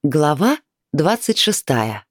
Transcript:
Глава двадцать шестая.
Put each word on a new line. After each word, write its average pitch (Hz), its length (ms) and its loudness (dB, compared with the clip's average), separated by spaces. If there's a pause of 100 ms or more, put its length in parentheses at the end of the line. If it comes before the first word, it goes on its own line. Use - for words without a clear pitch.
Глава 151 520 2 (340)
двадцать 208 460 0
шестая. 113 720 -2